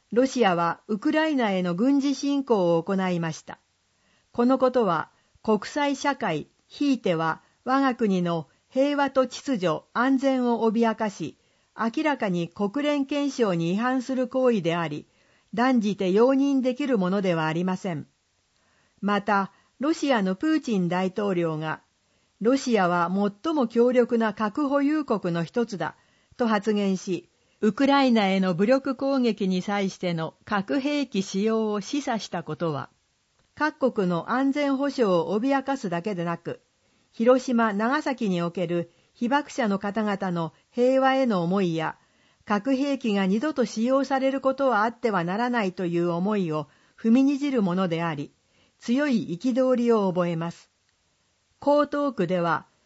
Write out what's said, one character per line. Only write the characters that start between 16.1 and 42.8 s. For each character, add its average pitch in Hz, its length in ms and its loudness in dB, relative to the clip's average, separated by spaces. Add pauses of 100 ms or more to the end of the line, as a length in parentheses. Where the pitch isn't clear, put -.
容 233 240 4
認 269 260 2
で 247 140 0
き 285 120 -4
る 254 120 2
も 180 120 0
の 202 120 0
で 185 120 0
は 160 120 0
あ 156 60 0
り 170 120 -2
ま 185 120 -2
せ 180 180 -6
ん。 139 120 -10 (960)
ま 202 220 0
た、 196 300 0 (260)
ロ 294 140 0
シ 285 200 0
ア 220 100 2
の 185 120 0
プ 311 140 -4
ー 311 120 2
チ 226 180 -2
ン 180 100 0
大 185 200 0
統 202 260 -2
領 165 220 0
が、 156 240 -6 (640)
「ロ 247 140 4
シ 240 220 0
ア 180 100 4
は 175 220 2
最 202 440 -2
も 269 120 2
強 233 260 4
力 240 260 2
な 214 160 0
核 226 340 -2
保 285 140 2
有 294 220 0
国 190 280 -2
の 170 120 -2
一 240 200 -2
つ 202 140 -8
だ」 160 180 -6 (400)
と 247 100 0
発 214 280 0
言 196 240 0
し、 - 320 -6 (320)
ウ 208 100 4
ク 269 140 2
ラ 277 180 6
イ 254 80 4
ナ 208 160 4
へ 190 100 2
の 185 160 2
武 190 120 2
力 269 300 2
攻 269 220 -2
撃 220 300 0
に 180 140 0
際 202 260 -2
し - 80 -10
て 180 160 -4
の 160 220 -6 (100)
核 208 340 -2
兵 285 280 -2
器 190 160 -2
使 190 200 -4
用 220 300 0
を 208 80 -4
示 277 280 -6
唆 226 100 -2
し - 100 -10
た 170 140 -6
こ 151 140 -8
と 165 160 -2
は、 135 180 -8 (640)
各 294 380 -2
国 202 140 0
の 170 240 -2
安 269 220 0
全 277 240 0
保 277 140 -2
障 214 240 2
を 175 240 0
脅 269 240 0
か 269 160 -4
す 214 100 -6
だ 170 140 -4
け 208 120 -6
で 170 100 -4
な 170 120 -4
く、 - 240 -10 (520)
広 247 300 4
島、 226 300 0
長 240 300 -2
崎 240 260 -4
に 175 140 0
お 170 80 -2
け 175 160 -4
る 170 260 -4 (220)
被 240 160 -4
爆 285 200 0
者 240 180 -2
の 196 100 0
方 208 240 -4
々 196 280 -4
の 170 220 -4 (180)
平 254 300 2
和 262 140 2
へ 269 100 0
の 202 180 0
思 185 200 0
い 170 120 -2
や、 156 220 -6 (480)
核 214 300 -2
兵 277 240 -2